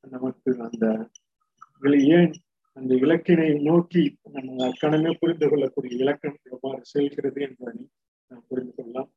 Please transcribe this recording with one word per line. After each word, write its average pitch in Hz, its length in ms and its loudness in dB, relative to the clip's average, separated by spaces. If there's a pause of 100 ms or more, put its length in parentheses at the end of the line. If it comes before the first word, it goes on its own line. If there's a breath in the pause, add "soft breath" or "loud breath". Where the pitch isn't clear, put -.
நமக்கு 131 460 -6 (100)
அந்த 117 240 -4 (960)
இல-, 143 280 4
ஏன் 170 220 6 (440)
அந்த 131 180 -2
இலக்கினை 160 540 2 (140)
நோக்கி 170 400 2 (300)
நம்ம 131 320 -12
அக்கணமே 156 480 0
புரிந்து 165 360 -2
கொள்ளக்கூடிய 131 480 -2
இலக்கணம் 143 500 -4
எவ்வாறு 131 380 -10
செல்கிறது 143 580 -4
என்பதை 123 320 -12 (560)
நாம் 120 160 -20
புரிந்து 127 260 -8
கொள்ளலாம். 123 440 -14